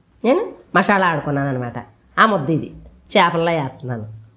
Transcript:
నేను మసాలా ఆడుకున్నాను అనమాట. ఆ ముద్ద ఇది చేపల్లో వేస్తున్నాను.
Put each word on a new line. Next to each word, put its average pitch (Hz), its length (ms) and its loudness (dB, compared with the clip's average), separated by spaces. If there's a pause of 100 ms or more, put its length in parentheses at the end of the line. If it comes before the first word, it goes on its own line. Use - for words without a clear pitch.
(240)
నేను 311 300 2 (220)
మసాలా 190 320 4
ఆడుకున్నాను 143 420 -2
అనమాట. 123 240 -6 (460)
ఆ 208 60 6
ముద్ద 190 240 0
ఇది 139 240 -2 (440)
చేపల్లో 170 340 4
వేస్తున్నాను. 127 640 -6 (240)